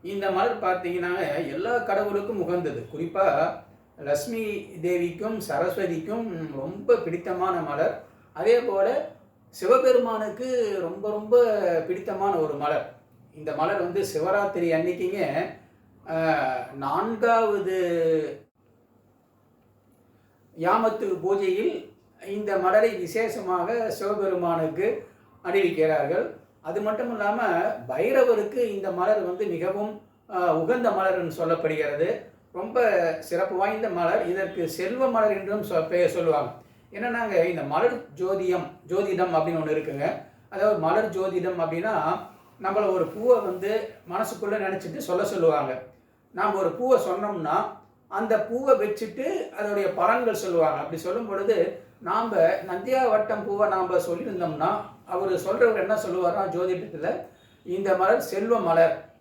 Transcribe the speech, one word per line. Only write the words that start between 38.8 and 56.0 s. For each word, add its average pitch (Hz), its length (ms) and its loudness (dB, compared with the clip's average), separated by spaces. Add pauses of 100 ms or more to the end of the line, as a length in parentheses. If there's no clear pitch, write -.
ஜோதிடம் 180 480 0
அப்படின்னு 160 240 2
ஒண்ணு 151 180 0
இருக்குங்க. 147 440 -2 (280)
அதாவது - 300 2
மலர் 175 380 2
ஜோதிடம் 180 420 -2
அப்படின்னா 170 600 -2 (420)
நம்மள 196 280 0
ஒரு 180 180 2
பூவை 226 320 4
வந்து 202 500 -2 (200)
மனசுக்குள்ள 202 440 -4
நினைச்சிட்டு 190 440 -4
சொல்ல 185 280 0
சொல்லுவாங்க. 147 580 2 (480)
நாம 196 280 0
ஒரு 175 120 2
பூவை 247 300 4
சொன்னோம்னா 190 760 -2 (300)
அந்த 214 320 0
பூவை 233 480 2
வச்சுட்டு 226 380 -6 (360)
அதோடைய 208 360 0
பலன்கள் 233 360 2
சொல்லுவாங்க. 165 460 0
அப்படி 160 220 -8
சொல்லும் 220 260 -4
பொழுது 196 520 0 (200)
நாம 226 360 -2 (100)
நந்தியா 240 640 0
வட்டம் 214 360 0
பூவை 202 240 2
நாம 180 280 0
சொல்லியிருந்தோம்னா 170 960 -2 (120)
அவரு 185 320 -2
சொல்றவர் 226 420 2
என்ன 208 160 0
சொல்லுவாருன்னா 180 600 -2